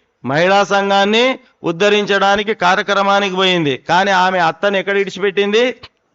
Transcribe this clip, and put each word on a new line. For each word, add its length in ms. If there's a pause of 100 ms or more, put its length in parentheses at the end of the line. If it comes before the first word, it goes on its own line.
(260)
మహిళా 380
సంఘాన్ని 760 (240)
ఉద్ధరించడానికి 880
కార్యక్రమానికి 800
పోయింది. 420
కానీ 340
ఆమె 280
అత్తను 380
ఎక్కడ 200
ఇడిచిపెట్టింది? 760 (400)